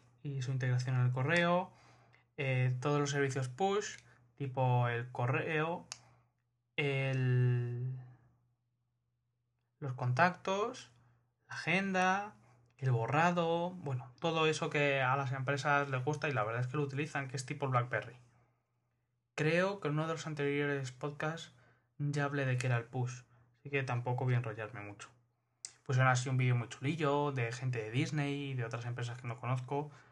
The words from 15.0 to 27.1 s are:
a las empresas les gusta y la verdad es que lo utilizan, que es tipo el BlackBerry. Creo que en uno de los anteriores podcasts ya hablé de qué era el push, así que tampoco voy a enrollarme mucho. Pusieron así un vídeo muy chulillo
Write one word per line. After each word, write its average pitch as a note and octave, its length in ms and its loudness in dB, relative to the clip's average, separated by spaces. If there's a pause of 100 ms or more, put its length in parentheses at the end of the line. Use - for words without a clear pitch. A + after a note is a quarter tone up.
a C3 160 2
las C3+ 160 -2
empresas C#3 560 0
les B2+ 160 -2
gusta D3+ 240 -2
y C#3 40 0
la A2 120 2
verdad A2+ 160 -2
es B2+ 80 0
que D#3 80 -6
lo D3 80 0
utilizan, C#3 440 -4
que C#3 80 -8
es B2+ 80 -6
tipo D3 200 -6
el C3 80 -2
BlackBerry. A#2+ 440 0 (1200)
Creo F3+ 440 2
que D3+ 80 -2
en D3 60 0
uno D#3 120 0
de D#3+ 60 -2
los D#3+ 160 -6
anteriores C#3+ 640 0
podcasts D#3 600 -6 (460)
ya C#3+ 260 0
hablé C#3 220 0
de B2+ 100 2
qué B2+ 120 0
era B2 80 4
el A#2 80 -2
push, B2 380 -6 (360)
así C#3+ 120 -16
que C#3 120 0
tampoco B2 420 -2
voy B2+ 100 2
a - 20 4
enrollarme G#2+ 440 -6
mucho. G2+ 280 -14 (760)
Pusieron C3 240 4
así B2+ 200 4
un C3 80 0
vídeo B2 180 4
muy A#2+ 140 0
chulillo D3 640 0